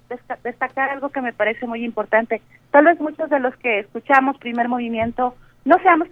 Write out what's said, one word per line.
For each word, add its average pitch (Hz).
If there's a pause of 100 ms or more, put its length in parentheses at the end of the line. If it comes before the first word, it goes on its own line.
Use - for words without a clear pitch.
desca-, 247
destacar 262
algo 277
que 285
me 240
parece 220
muy 233
importante. 220 (300)
Tal 294
vez 339
muchos 302
de 294
los 247
que 226
escuchamos 269
Primer 240
Movimiento 240 (300)
no 311
seamos 349